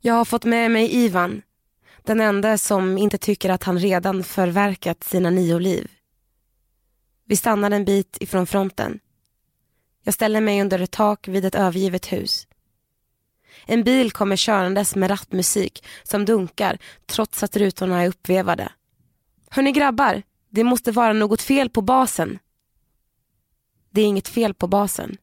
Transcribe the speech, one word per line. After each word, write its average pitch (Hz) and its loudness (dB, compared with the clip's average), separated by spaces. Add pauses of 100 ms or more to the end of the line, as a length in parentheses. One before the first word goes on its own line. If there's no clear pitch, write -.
Jag 233 2
har 233 4
fått 233 -2
med 233 2
mig 226 2
Ivan, 202 0 (600)
den 220 0
enda 208 2
som 190 0
inte 202 0
tycker 196 -2
att 180 -2
han 180 -2
redan 185 0
förverkat 185 -2
sina 180 0
nio 175 2
liv. 180 -2 (1300)
Vi 208 0
stannar 208 0
en 208 0
bit 196 0
ifrån 185 -2
fronten. - -4 (1000)
Jag 202 -2
ställer 214 0
mig 208 0
under 196 0
ett 185 -4
tak 208 -2
vid 185 -2
ett 190 -2
övergivet 185 -2
hus. - -6 (1160)
En 233 2
bil 247 4
kommer 196 -2
körandes 196 0
med 190 2
rattmusik - -4 (180)
som 208 -2
dunkar 190 0 (280)
trots - -4
att 208 -4
rutorna 185 0
är 175 2
uppvevade. - -2 (760)
"Hörni 277 2
grabbar, 254 2 (280)
det 214 2
måste 247 2
vara 226 4
något 220 2
fel 269 2
på 220 0
basen." 226 0 (1500)
Det 196 0
är 208 6
inget 196 0
fel 220 -2
på - -4
basen. 196 -2